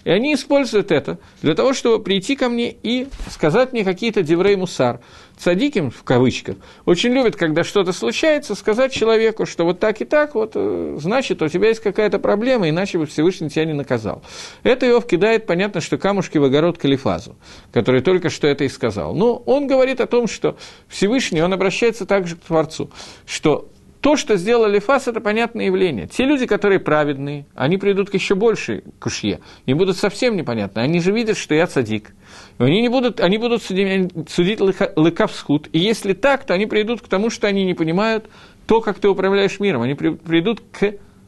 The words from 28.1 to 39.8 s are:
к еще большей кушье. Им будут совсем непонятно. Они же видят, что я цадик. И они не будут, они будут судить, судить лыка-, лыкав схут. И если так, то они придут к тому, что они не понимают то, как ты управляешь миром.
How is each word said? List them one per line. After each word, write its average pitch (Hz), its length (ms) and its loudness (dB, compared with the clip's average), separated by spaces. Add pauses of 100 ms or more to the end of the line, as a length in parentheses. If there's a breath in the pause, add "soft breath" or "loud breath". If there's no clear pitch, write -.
к - 40 -2
еще 196 200 0
большей 196 480 0 (180)
кушье. - 380 -4 (260 loud breath)
Им 135 140 0
будут 185 180 2
совсем 208 400 0
непонятно. 113 460 -4
Они 156 160 0
же 175 140 2
видят, 220 260 0
что - 160 -2
я 165 140 4
цадик. 110 440 -4 (460 loud breath)
И 120 60 2
они 170 180 4
не 247 60 2
будут, 240 320 0
они 190 180 2
будут 233 240 0
судить, 190 480 0 (180)
судить 185 320 0
лыка-, 190 360 0
лыкав 170 360 2
схут. - 400 -4
И 160 60 0
если 202 360 0
так, 269 300 0
то - 80 -2
они 190 140 0
придут 214 340 -2
к - 60 -20
тому, 202 240 0
что - 160 -4
они 196 180 0
не 180 100 0
понимают 202 540 -2 (380 loud breath)
то, 220 140 4
как 208 180 -4
ты 208 100 2
управляешь 196 520 0
миром. 180 220 0